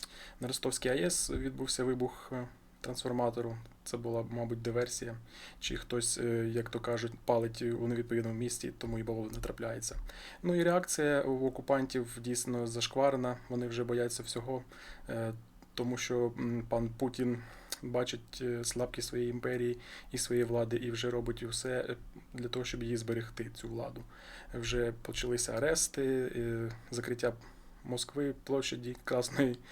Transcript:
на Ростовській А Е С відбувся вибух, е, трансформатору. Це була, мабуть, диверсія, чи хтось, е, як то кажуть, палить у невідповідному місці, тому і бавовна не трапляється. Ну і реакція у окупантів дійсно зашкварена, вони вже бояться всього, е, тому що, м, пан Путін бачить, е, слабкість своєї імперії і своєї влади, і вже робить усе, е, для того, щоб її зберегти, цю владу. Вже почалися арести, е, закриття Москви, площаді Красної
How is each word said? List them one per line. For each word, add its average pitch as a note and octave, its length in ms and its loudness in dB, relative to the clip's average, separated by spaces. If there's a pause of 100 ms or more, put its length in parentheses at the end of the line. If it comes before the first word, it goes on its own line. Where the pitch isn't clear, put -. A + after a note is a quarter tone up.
(400)
на B2 80 -4
Ростовській C3 420 0
А C3 60 4
Е E3 100 2
С - 240 2
відбувся C3 540 0
вибух, B2 480 0
е, B2 160 -4 (340)
трансформатору. A#2+ 760 0 (260)
Це - 140 -4
була, A#2 320 0
мабуть, A#2 320 -2
диверсія, A#2+ 540 0 (440)
чи - 180 -2
хтось, - 400 0
е, A#2 360 4
як A#2 160 0
то A#2 100 -2
кажуть, A#2 340 0 (120)
палить A#2 360 4
у A#2 260 0
невідповідному A#2 480 2
місці, A#2+ 420 -2
тому A#2 220 -2
і A2+ 40 -2
бавовна A2 280 -2
не A#2 120 -6
трапляється. A2+ 520 -4 (480)
Ну F3 120 4
і E3+ 80 6
реакція D#3 580 6
у C3 260 4
окупантів C3 720 2
дійсно A#2+ 460 0
зашкварена, B2 720 4 (120)
вони B2 180 0
вже A#2+ 160 0
бояться A#2+ 400 0
всього, B2 400 -4 (460)
е, A2+ 240 0 (400)
тому B2 240 0
що, A#2+ 420 2
м, A#2+ 300 0
пан A#2 200 2
Путін B2 480 2 (440)
бачить, B2 600 -2
е, A#2+ 220 0
слабкість A#2+ 440 -2
своєї B2 240 0
імперії A#2+ 460 0 (340)
і B2 60 -4
своєї A#2+ 260 4
влади, A#2 340 2
і B2 140 0
вже A#2 180 0
робить A#2+ 340 0
усе, B2+ 460 0
е, B2 60 -2 (380)
для A#2+ 160 -4
того, B2 160 0
щоб B2 180 -2
її A#2 140 0
зберегти, A2+ 560 -2
цю - 140 -10
владу. A#2+ 360 -6 (500)
Вже A#2 480 2
почалися A#2+ 520 0
арести, C3+ 840 2
е, A#2 360 0 (200)
закриття A#2+ 420 0 (500)
Москви, C3+ 500 -2 (100)
площаді B2+ 600 0
Красної B2 540 2 (140)